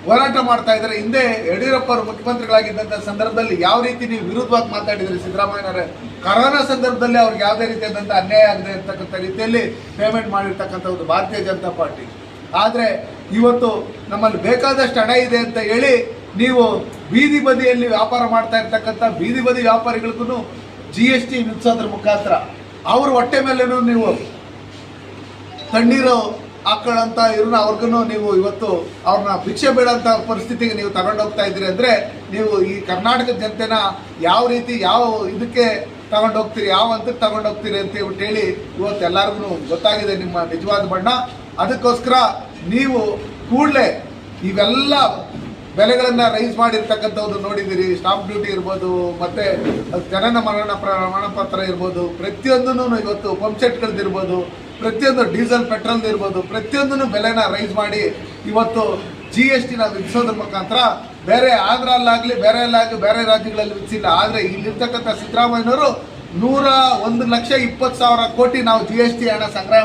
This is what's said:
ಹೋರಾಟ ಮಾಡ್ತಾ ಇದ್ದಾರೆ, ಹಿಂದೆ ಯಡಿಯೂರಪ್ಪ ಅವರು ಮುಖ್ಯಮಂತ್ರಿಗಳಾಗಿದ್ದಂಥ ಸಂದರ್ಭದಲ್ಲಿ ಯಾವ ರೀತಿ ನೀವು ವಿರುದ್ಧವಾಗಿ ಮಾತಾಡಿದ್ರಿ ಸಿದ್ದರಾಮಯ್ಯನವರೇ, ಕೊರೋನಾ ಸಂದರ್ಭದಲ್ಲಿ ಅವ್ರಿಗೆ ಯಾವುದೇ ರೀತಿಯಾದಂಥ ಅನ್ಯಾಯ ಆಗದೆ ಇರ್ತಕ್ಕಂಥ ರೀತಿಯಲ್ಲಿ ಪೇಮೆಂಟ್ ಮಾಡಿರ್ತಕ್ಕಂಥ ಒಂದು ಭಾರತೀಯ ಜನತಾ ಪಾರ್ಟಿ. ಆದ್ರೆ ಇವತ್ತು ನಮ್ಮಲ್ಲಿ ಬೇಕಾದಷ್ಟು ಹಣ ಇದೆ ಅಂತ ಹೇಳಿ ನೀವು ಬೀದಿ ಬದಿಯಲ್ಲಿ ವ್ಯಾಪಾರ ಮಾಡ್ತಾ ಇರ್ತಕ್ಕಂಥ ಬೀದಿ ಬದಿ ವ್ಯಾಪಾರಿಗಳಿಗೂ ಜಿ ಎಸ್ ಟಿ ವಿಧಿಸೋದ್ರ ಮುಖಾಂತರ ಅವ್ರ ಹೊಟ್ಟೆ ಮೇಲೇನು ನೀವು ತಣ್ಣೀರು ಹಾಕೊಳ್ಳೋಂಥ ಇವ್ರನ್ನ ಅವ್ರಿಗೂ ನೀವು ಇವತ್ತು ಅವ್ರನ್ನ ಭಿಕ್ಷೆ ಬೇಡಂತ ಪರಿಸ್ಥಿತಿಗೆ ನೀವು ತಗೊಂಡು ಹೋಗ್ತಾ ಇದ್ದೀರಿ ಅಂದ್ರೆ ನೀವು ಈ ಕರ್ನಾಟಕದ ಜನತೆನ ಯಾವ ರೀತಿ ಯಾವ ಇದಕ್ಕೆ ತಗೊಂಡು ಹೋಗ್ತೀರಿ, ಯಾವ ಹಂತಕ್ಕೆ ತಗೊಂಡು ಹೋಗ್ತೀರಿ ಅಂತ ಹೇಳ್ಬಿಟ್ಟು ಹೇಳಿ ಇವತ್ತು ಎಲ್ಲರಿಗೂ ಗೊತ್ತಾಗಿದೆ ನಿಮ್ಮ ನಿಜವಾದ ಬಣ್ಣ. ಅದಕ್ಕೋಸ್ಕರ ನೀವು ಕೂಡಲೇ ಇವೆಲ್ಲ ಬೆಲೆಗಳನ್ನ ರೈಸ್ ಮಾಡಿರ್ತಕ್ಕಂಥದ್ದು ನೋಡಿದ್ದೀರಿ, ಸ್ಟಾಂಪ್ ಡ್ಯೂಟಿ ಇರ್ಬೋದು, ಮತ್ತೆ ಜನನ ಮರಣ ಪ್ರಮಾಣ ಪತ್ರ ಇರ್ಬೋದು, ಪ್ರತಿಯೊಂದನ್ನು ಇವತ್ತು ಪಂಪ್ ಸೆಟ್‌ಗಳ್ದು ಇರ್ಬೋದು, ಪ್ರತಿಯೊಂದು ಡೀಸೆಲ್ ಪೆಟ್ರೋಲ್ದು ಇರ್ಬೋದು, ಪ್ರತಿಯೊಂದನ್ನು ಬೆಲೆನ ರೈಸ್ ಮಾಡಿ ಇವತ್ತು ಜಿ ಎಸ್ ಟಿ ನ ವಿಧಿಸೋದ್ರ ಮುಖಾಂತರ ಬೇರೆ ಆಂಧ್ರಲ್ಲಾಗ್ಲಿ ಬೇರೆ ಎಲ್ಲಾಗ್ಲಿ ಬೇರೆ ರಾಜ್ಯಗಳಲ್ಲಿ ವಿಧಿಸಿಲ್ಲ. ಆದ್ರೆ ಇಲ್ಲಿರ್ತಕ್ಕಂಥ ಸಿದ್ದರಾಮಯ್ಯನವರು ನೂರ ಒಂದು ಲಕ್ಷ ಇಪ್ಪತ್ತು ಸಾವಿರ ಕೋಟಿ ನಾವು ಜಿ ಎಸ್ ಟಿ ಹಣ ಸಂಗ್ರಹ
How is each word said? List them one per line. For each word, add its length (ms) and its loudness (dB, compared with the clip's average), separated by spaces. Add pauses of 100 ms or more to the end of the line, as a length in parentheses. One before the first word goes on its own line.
ಹೋರಾಟ 300 4 (140)
ಮಾಡ್ತಾ 280 4
ಇದ್ದಾರೆ, 240 -4
ಹಿಂದೆ 220 2 (280)
ಯಡಿಯೂರಪ್ಪ 420 0
ಅವರು 160 0
ಮುಖ್ಯಮಂತ್ರಿಗಳಾಗಿದ್ದಂಥ 840 -2 (120)
ಸಂದರ್ಭದಲ್ಲಿ 480 -2 (120)
ಯಾವ 100 4 (100)
ರೀತಿ 240 -6
ನೀವು 200 -4
ವಿರುದ್ಧವಾಗಿ 440 0
ಮಾತಾಡಿದ್ರಿ 480 -4
ಸಿದ್ದರಾಮಯ್ಯನವರೇ, 600 -4 (400)
ಕೊರೋನಾ 360 4 (120)
ಸಂದರ್ಭದಲ್ಲಿ 500 2
ಅವ್ರಿಗೆ 240 0
ಯಾವುದೇ 240 0
ರೀತಿಯಾದಂಥ 400 -6 (100)
ಅನ್ಯಾಯ 300 6
ಆಗದೆ 240 -4
ಇರ್ತಕ್ಕಂಥ 400 -8 (100)
ರೀತಿಯಲ್ಲಿ 380 0 (380)
ಪೇಮೆಂಟ್ 340 0
ಮಾಡಿರ್ತಕ್ಕಂಥ 500 -4 (100)
ಒಂದು 180 -6
ಭಾರತೀಯ 340 0
ಜನತಾ 320 -4
ಪಾರ್ಟಿ. 260 -4 (580)
ಆದ್ರೆ 240 2 (520)
ಇವತ್ತು 320 6 (400)
ನಮ್ಮಲ್ಲಿ 380 0
ಬೇಕಾದಷ್ಟು 540 2
ಹಣ 80 2 (140)
ಇದೆ 200 2
ಅಂತ 120 -6 (140)
ಹೇಳಿ 240 4 (480)
ನೀವು 200 6 (480)
ಬೀದಿ 360 6
ಬದಿಯಲ್ಲಿ 480 4
ವ್ಯಾಪಾರ 280 2 (120)
ಮಾಡ್ತಾ 260 2
ಇರ್ತಕ್ಕಂಥ 420 -2 (160)
ಬೀದಿ 280 0
ಬದಿ 200 2
ವ್ಯಾಪಾರಿಗಳಿಗೂ 720 0 (560)
ಜಿ 100 4 (100)
ಎಸ್ 140 0
ಟಿ 80 -4 (120)
ವಿಧಿಸೋದ್ರ 360 0 (120)
ಮುಖಾಂತರ 360 0 (600)
ಅವ್ರ 140 4 (100)
ಹೊಟ್ಟೆ 280 2
ಮೇಲೇನು 320 2 (140)
ನೀವು 180 2 (1600)
ತಣ್ಣೀರು 480 4 (500)
ಹಾಕೊಳ್ಳೋಂಥ 520 0 (160)
ಇವ್ರನ್ನ 300 2
ಅವ್ರಿಗೂ 340 2 (120)
ನೀವು 180 -2 (100)
ಇವತ್ತು 300 0 (400)
ಅವ್ರನ್ನ 240 2 (120)
ಭಿಕ್ಷೆ 320 0
ಬೇಡಂತ 300 2 (220)
ಪರಿಸ್ಥಿತಿಗೆ 500 -4
ನೀವು 180 -4
ತಗೊಂಡು 260 0
ಹೋಗ್ತಾ 260 -2
ಇದ್ದೀರಿ 220 -4
ಅಂದ್ರೆ 200 2 (420)
ನೀವು 180 0 (200)
ಈ 20 -4 (160)
ಕರ್ನಾಟಕದ 540 0
ಜನತೆನ 340 -2 (500)
ಯಾವ 140 4 (120)
ರೀತಿ 220 -2 (120)
ಯಾವ 160 4 (320)
ಇದಕ್ಕೆ 320 2 (460)
ತಗೊಂಡು 280 2
ಹೋಗ್ತೀರಿ, 340 -4
ಯಾವ 200 4
ಹಂತಕ್ಕೆ 300 -6
ತಗೊಂಡು 260 0
ಹೋಗ್ತೀರಿ 320 -4
ಅಂತ 160 -8
ಹೇಳ್ಬಿಟ್ಟು 280 -6
ಹೇಳಿ 180 -2 (340)
ಇವತ್ತು 300 -2
ಎಲ್ಲರಿಗೂ 400 -2 (220)
ಗೊತ್ತಾಗಿದೆ 520 0
ನಿಮ್ಮ 140 -6 (160)
ನಿಜವಾದ 300 0 (120)
ಬಣ್ಣ. 140 0 (540)
ಅದಕ್ಕೋಸ್ಕರ 540 2 (580)
ನೀವು 240 0 (500)
ಕೂಡಲೇ 380 4 (640)
ಇವೆಲ್ಲ 420 2 (840)
ಬೆಲೆಗಳನ್ನ 460 4 (120)
ರೈಸ್ 240 -2
ಮಾಡಿರ್ತಕ್ಕಂಥದ್ದು 880 0
ನೋಡಿದ್ದೀರಿ, 420 -2 (120)
ಸ್ಟಾಂಪ್ 280 0
ಡ್ಯೂಟಿ 280 -4
ಇರ್ಬೋದು, 360 -4 (300)
ಮತ್ತೆ 240 -4 (640)
ಜನನ 340 0
ಮರಣ 260 -2 (120)
ಪ್ರಮಾಣ 400 -2 (160)
ಪತ್ರ 180 -4 (140)
ಇರ್ಬೋದು, 320 -4 (160)
ಪ್ರತಿಯೊಂದನ್ನು 680 0 (200)
ಇವತ್ತು 240 -4 (120)
ಪಂಪ್ 220 -4
ಸೆಟ್‌ಗಳ್ದು 420 -2
ಇರ್ಬೋದು, 320 -2 (440)
ಪ್ರತಿಯೊಂದು 420 2 (100)
ಡೀಸೆಲ್ 380 0
ಪೆಟ್ರೋಲ್ದು 420 -2
ಇರ್ಬೋದು, 260 -2 (140)
ಪ್ರತಿಯೊಂದನ್ನು 640 0
ಬೆಲೆನ 260 0 (140)
ರೈಸ್ 260 -4
ಮಾಡಿ 200 -2 (500)
ಇವತ್ತು 320 0 (520)
ಜಿ 100 4 (120)
ಎಸ್ 120 -4
ಟಿ 120 -8
ನ 40 2 (120)
ವಿಧಿಸೋದ್ರ 440 0
ಮುಖಾಂತರ 380 -2 (500)
ಬೇರೆ 220 6 (180)
ಆಂಧ್ರಲ್ಲಾಗ್ಲಿ 640 2 (120)
ಬೇರೆ 200 6
ಎಲ್ಲಾಗ್ಲಿ 380 2
ಬೇರೆ 160 4 (120)
ರಾಜ್ಯಗಳಲ್ಲಿ 460 0
ವಿಧಿಸಿಲ್ಲ. 280 -4 (160)
ಆದ್ರೆ 180 0 (120)
ಇಲ್ಲಿರ್ತಕ್ಕಂಥ 540 -4 (140)
ಸಿದ್ದರಾಮಯ್ಯನವರು 680 2 (540)
ನೂರ 220 2 (420)
ಒಂದು 160 -2 (120)
ಲಕ್ಷ 160 -2 (180)
ಇಪ್ಪತ್ತು 340 -2
ಸಾವಿರ 360 4
ಕೋಟಿ 200 4 (120)
ನಾವು 180 4
ಜಿ 160 0
ಎಸ್ 160 0
ಟಿ 140 0
ಹಣ 100 -2 (140)
ಸಂಗ್ರಹ 260 4